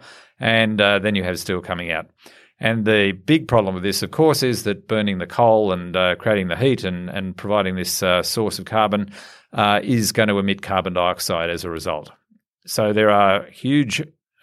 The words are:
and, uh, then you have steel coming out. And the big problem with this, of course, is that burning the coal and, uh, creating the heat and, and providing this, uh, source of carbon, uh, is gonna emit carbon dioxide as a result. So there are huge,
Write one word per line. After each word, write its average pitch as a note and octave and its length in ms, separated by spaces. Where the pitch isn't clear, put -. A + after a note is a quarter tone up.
and, A2+ 400
uh, G2+ 200
then G2+ 160
you F#2 100
have F2+ 120
steel F2+ 240
coming F2 300
out. D#2+ 180
And A2+ 240
the G#2 260
big C3 380
problem G2 260
with F2+ 80
this, G2+ 200
of F#2 80
course, D#3 300
is B2 220
that G2 240
burning G#2 300
the F2 100
coal A2 460
and, F2 200
uh, F2+ 220
creating G2+ 320
the E2+ 80
heat A#2+ 300
and, F2+ 240
and F#2+ 260
providing G2+ 400
this, F2+ 260
uh, F2+ 220
source G#2 360
of F#2 60
carbon, G#2 460
uh, G#2 320
is A2+ 300
gonna G#2+ 240
emit G2 240
carbon F#2 320
dioxide F2 560
as E2+ 160
a F2 40
result. D#2+ 420
So G#2+ 280
there G#2+ 160
are G2+ 420
huge, C#3 500